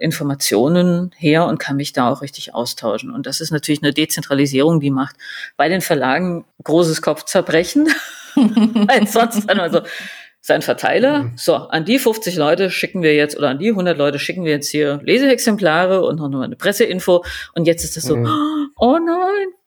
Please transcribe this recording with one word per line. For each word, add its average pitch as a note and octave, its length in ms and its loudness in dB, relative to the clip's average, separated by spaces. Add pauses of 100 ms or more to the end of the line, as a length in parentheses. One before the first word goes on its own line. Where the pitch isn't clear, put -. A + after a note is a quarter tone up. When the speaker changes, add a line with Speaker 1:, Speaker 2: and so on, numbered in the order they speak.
Speaker 1:
Informationen D#3+ 1160 2
her D#3+ 300 4
und D#3 120 -2
kann C#3 180 -4
mich C#3+ 160 -4
da B2 180 2
auch C3+ 100 -4
richtig - 320 -14
austauschen. A#2 600 -6
Und C3+ 140 -8
das C#3 140 -6
ist D#3+ 120 -6
natürlich D3 300 -2
eine D3 100 0
Dezentralisierung, D3 880 2
die C#3+ 100 0
macht C3+ 240 -4 (420)
bei D3 120 2
den F#3 120 0
Verlagen D#3+ 640 0 (200)
großes D#3+ 360 2
Kopfzerbrechen, F3+ 880 0 (240)
<laughs> - 220 -20
weil G#3+ 720 4
sonst A3+ 420 0
dann G3 120 2
also E3+ 220 0 (580)
sein D3 220 0
Verteiler, B3+ 600 2
Speaker 2:
Mhm. - 140 -6
Speaker 1:
so, - 180 0
an D#3+ 300 -4
die A#3 160 2
fünfzig G#3+ 360 -2
Leute E3+ 340 2
schicken F#3 320 -4
wir D3+ 120 4
jetzt D3 240 0
oder C#3 120 0
an C#3 100 -4
die A3 120 0
hundert F3+ 260 0
Leute C#3+ 200 0
schicken E3+ 260 -6
wir D#3 80 0
jetzt C#3+ 160 -4
hier D3 360 -2
Leseexemplare F#3+ 1000 0
und C#3+ 140 -2
noch D3 100 -6
mal C3+ 140 -4
eine - 140 -8
Presseinfo. F#3 680 0 (300)
Und E3 120 0
jetzt E3 180 0
ist - 120 -8
das D#3+ 80 -10
so, C3 120 0
Speaker 2:
Mhm. A#2+ 100 0 (500)
Speaker 1:
oh C4 220 4
nein, F#4 480 -2 (200)